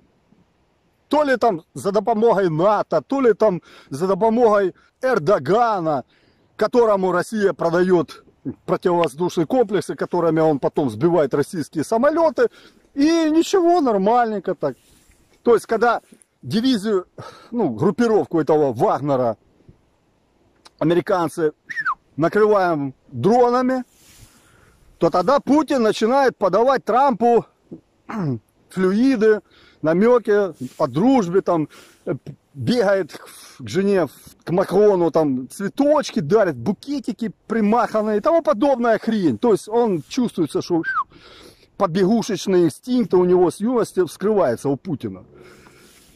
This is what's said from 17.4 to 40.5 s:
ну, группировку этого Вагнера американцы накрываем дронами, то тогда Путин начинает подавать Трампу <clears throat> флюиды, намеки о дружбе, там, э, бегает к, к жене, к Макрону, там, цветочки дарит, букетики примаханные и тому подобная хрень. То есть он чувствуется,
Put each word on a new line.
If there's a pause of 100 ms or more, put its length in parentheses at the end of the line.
ну,
группировку
этого
Вагнера (1400)
американцы (640)
накрываем (140)
дронами, (1160)
то
тогда
Путин
начинает
подавать
Трампу (640)
<clears throat>
флюиды, (400)
намеки (280)
о
дружбе,
там, (380)
э, (400)
бегает
к, (360)
к
жене, (380)
к
Макрону,
там,
цветочки
дарит,
букетики (140)
примаханные
и
тому
подобная
хрень.
То
есть
он
чувствуется,